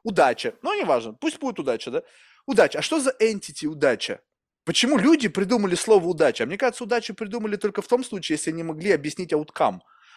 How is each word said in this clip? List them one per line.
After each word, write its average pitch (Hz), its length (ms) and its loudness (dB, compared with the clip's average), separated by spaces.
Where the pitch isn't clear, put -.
Удача. 143 600 2
Ну, 403 160 -2
неважно, 123 360 0
пусть - 240 -6
будет 254 200 -6
удача, 127 320 -4
да? 151 120 -4
Удача. 196 320 4
А - 40 -4
что 320 180 0
за 262 200 -2
entity 202 460 -2
удача? 143 540 0
Почему 247 320 2
люди 262 320 4
придумали 196 460 0
слово 202 320 4
удача? 151 380 2
А - 20 -2
мне 175 100 -6
кажется, 247 280 -2
удачу 220 300 -2
придумали 214 420 -6
только 202 260 -2
в - 40 -18
том 254 180 -6
случае, 165 320 -6
если 160 140 -6
они 165 120 -6
могли 165 280 -2
объяснить 156 420 -2
outcome. 143 460 0